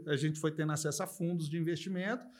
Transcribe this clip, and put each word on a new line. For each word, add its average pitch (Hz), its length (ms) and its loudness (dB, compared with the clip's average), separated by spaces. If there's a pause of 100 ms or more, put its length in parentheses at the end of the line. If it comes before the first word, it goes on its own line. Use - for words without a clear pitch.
a 151 120 4
gente 151 240 2
foi 156 100 2
tendo 156 220 2
acesso 147 300 0
a 180 40 -4
fundos 170 420 -2
de 165 80 -2
investimento. 185 680 0 (140)